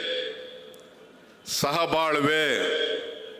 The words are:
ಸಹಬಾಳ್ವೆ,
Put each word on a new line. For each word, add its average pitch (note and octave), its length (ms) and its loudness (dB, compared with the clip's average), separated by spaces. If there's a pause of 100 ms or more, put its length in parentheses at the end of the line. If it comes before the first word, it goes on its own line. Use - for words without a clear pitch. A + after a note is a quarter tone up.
(1500)
ಸಹಬಾಳ್ವೆ, D3+ 1120 2 (840)